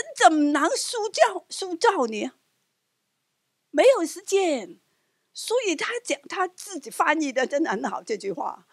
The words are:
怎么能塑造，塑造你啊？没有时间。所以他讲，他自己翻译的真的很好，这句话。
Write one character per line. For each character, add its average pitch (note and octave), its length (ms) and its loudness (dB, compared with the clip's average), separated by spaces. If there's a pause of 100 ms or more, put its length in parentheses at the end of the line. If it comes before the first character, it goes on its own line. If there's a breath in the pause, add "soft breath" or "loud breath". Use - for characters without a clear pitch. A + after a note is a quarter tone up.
(140)
怎 F4+ 180 6
么 D4 200 2
能 D4+ 200 2
塑 A#4 360 -4
造， G4+ 420 2
塑 F#4 240 -8
造 F4+ 320 0
你 A3 180 -4
啊？ B3+ 140 -10 (1300)
没 D4 120 4 (140)
有 F4 80 0
时 E4 160 -10
间。 D#4 560 0 (560)
所 - 220 -4 (120)
以 E4+ 80 0
他 G#4+ 180 -6 (100)
讲， - 240 -6
他 F#4 200 -2
自 F4+ 320 -12
己 B3 100 -14
翻 D#4+ 320 0
译 C#4 100 -2
的 C4 140 0
真 C#4+ 160 -2
的 D#4+ 80 0
很 A3 140 -4
好， G3+ 180 -4
这 G#3+ 160 -6
句 G3 140 -6
话。 - 420 -8